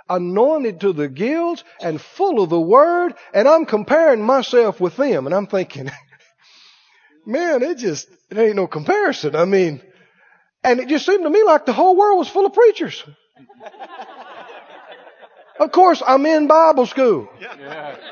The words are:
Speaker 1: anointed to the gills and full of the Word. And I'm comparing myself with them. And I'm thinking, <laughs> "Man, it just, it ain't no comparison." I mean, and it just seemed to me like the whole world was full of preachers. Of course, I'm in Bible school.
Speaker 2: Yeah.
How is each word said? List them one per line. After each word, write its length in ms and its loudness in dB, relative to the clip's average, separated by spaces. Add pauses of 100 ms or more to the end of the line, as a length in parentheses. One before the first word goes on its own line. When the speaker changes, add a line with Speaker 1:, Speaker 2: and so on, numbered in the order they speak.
Speaker 1:
anointed 760 -2
to 100 0
the 160 -4
gills 560 -4 (180)
and 180 -6
full 420 -2
of 60 -2
the 120 0
Word. 540 2 (200)
And 140 2
I'm 180 4
comparing 560 0
myself 580 0
with 160 -2
them. 300 -2
And 80 -4
I'm 120 -2
thinking, 440 -6 (640)
<laughs> 720 -20
"Man, 360 -2
it 160 -4
just, 300 -6 (220)
it 80 -8
ain't 180 2
no 100 -2
comparison." 680 -4
I 100 2
mean, 380 0 (840)
and 160 2
it 80 -10
just 160 0
seemed 200 0
to 60 0
me 120 4
like 240 4
the 60 -2
whole 240 2
world 220 2
was 100 -4
full 180 -2
of 80 -4
preachers. 500 0 (2500)
Of 140 0
course, 340 4
I'm 180 2
in 220 2
Bible 400 2
school. 420 -2 (120)
Speaker 2:
Yeah. 560 -16 (160)